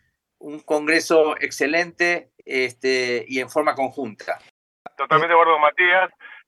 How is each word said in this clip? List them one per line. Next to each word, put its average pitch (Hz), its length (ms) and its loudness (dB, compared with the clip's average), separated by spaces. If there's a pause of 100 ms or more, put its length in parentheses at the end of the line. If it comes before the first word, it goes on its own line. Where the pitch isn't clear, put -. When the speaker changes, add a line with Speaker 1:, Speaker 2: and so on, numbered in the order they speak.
(380)
Speaker 1:
un 151 220 -16
congreso 156 800 2
excelente, 170 920 -2 (160)
este, 127 840 -4
y 131 120 -6
en 120 100 -8
forma 151 240 -2
conjunta. 127 640 -8 (580)
Speaker 2:
Totalmente 156 320 0
de 170 60 2
acuerdo 165 180 6
con 151 100 2
Matías, 180 480 2 (380)